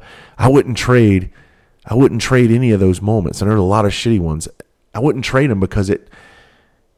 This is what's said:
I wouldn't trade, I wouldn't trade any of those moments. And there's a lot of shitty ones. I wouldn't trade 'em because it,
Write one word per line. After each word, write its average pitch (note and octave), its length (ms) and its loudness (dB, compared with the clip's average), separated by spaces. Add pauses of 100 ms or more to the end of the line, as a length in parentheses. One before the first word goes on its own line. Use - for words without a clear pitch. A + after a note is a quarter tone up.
(360)
I A#2+ 120 0
wouldn't C3 280 2
trade, A2 540 2 (560)
I G#2+ 80 -8
wouldn't A#2+ 260 2
trade B2 300 2
any A#2+ 220 2
of G2 80 2
those F#2 200 2
moments. G2+ 400 -2
And G2 80 -2
there's G#2+ 120 2
a - 20 2
lot G2+ 220 0
of G2 80 -2
shitty A2+ 260 -2
ones. D#2+ 300 -6 (440)
I G#2+ 60 -12
wouldn't C3 260 -2
trade C3+ 240 -2
'em G#2 120 -2
because F#2+ 280 -2
it, - 220 -6 (880)